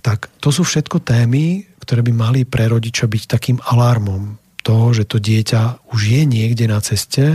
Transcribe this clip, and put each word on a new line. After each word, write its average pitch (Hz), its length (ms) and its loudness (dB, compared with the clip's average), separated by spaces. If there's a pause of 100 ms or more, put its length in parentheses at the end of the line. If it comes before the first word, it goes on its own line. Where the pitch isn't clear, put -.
tak - 280 -4 (120)
to 147 80 0
sú 160 160 0
všetko 160 360 -2
témy, 139 640 0 (160)
ktoré 117 200 -2
by 120 120 0
mali 117 280 0
pre 117 240 0
rodiča 117 400 -2
byť 110 240 -2
takým 123 320 0
alarmom 104 800 0 (240)
toho, 113 320 2
že 104 80 0
to 110 160 -2
dieťa 110 720 -2
už 107 160 0
je 131 160 4
niekde 113 400 0
na 104 160 0
ceste, - 540 -2